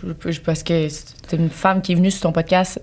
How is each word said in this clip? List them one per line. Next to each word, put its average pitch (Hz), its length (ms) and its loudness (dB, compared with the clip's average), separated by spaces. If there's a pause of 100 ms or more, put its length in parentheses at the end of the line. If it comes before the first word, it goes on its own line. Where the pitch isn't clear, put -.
(300)
je, 160 100 -4
parce 160 220 -2
que 160 260 0
c'est - 480 -8
une 160 140 2
femme 190 320 2
qui 185 100 -2
est - 20 2
venue 180 160 4
sur - 120 0
ton 165 100 0
podcast 180 500 2